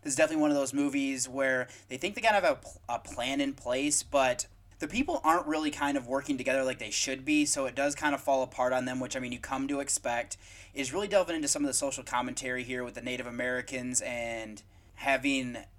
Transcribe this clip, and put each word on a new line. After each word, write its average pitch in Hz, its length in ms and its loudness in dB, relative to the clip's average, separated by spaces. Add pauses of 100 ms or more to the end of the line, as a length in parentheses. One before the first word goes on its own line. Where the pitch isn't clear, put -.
This 143 120 -4
is 147 40 0
definitely 156 240 4
one 151 100 6
of 143 60 4
those 135 160 0
movies 139 560 0
where 127 380 0 (200)
they 131 80 -10
think 180 200 -4
they 233 60 -6
kind 214 140 6
of 190 80 4
have 160 100 6
a - 20 2
pl-, - 340 -18
a 117 100 -2
plan 131 400 -4
in 139 140 0
place, 135 480 0
but 131 460 2 (320)
the 160 80 -4
people 262 360 0
aren't 226 220 4
really 156 240 0
kind 143 260 0
of 127 120 -2
working 135 320 -2
together 131 240 2
like 127 160 -2
they 107 100 -8
should 131 340 -2
be, 151 220 4
so 139 220 0
it 123 80 -6
does 143 180 2
kind 147 220 2
of 135 40 -2
fall 135 220 2
apart 127 320 0
on 127 120 0
them, 127 140 -4
which, 127 160 -6
I 131 40 -2
mean, 123 120 -6
you 120 60 -6
come 135 300 -4
to 143 120 -2
expect, 120 580 -2 (360)
is 135 180 -4
really 196 160 -2
delving 180 280 4
into 151 120 -2
some 147 160 2
of 143 40 2
the 131 80 -2
social 135 280 -2
commentary 127 600 -2
here 123 200 -4
with 120 120 -8
the 120 60 -10
Native 123 260 -6
Americans 123 760 -2
and 117 600 -6 (320)
having 131 600 0 (220)